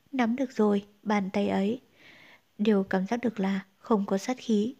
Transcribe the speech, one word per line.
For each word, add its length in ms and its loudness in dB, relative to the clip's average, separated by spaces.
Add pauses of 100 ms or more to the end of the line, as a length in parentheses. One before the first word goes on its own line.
(120)
Nắm 240 0
được 160 -2
rồi, 340 2 (180)
bàn 300 0
tay 140 0
ấy. 340 0 (760)
Điều 260 4
cảm 240 -2
giác 100 -2
được 220 -4
là 260 -2 (120)
không 280 0
có 120 0
sát 220 -4
khí, 400 0